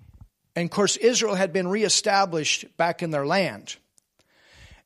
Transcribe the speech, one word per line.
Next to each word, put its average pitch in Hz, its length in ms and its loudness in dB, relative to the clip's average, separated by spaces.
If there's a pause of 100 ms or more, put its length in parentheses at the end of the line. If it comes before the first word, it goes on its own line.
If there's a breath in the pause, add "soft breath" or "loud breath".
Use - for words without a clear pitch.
(540)
and 170 120 -2
of 165 40 -6
course - 280 0
Israel 226 360 2
had 185 180 0
been 185 140 0
reestablished 196 1120 0
back 170 260 0
in 165 80 -4
their 143 160 -2
land, 147 480 -2 (1120 soft breath)